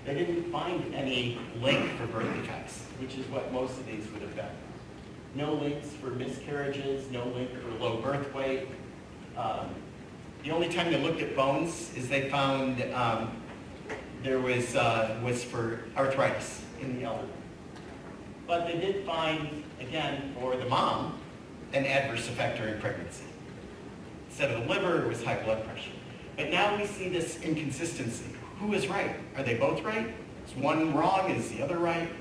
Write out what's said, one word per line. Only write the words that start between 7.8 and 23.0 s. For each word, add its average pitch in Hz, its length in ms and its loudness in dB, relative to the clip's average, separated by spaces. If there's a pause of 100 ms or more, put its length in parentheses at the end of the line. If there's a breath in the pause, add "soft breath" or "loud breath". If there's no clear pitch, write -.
low 113 200 2
birth 139 320 0
weight. 135 340 0 (720)
Um, - 360 -2 (680)
the 147 60 -2
only 170 180 4
time 170 240 4
they 139 100 6
looked 156 200 2
at - 120 -2
bones 143 600 2
is 127 160 -4
they 135 180 4
found, 135 540 4 (120)
um, 117 480 2 (800)
there 131 160 4
was, 127 380 2
uh, 113 480 6
was 123 200 2
for 113 400 -2 (120)
arthritis 135 680 4 (200)
in 127 160 -2
the 123 60 -2
elderly. 110 240 -2 (1160)
But 170 200 4
they 170 120 0
did 190 280 2
find, 156 560 0 (180)
again, 139 580 -2
for 127 180 2
the 123 100 -2
mom, - 520 2 (540)
an 135 140 4
adverse 131 420 4
effect 123 300 0
during 110 220 0
pregnancy. 87 440 -4 (1040)